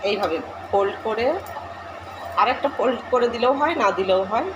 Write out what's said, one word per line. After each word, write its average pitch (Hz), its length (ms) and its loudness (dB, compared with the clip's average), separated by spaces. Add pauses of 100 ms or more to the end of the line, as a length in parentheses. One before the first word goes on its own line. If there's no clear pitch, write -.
এইভাবে 196 280 0 (340)
ফোল্ড 202 240 2 (100)
করে, 220 220 -2 (1120)
আর 214 140 6
একটা - 220 -2
ফোল্ড 233 220 2 (140)
করে 247 220 4
দিলেও 240 260 4
হয়, 320 220 2
না 202 60 6 (100)
দিলেও 190 320 4
হয় 262 260 0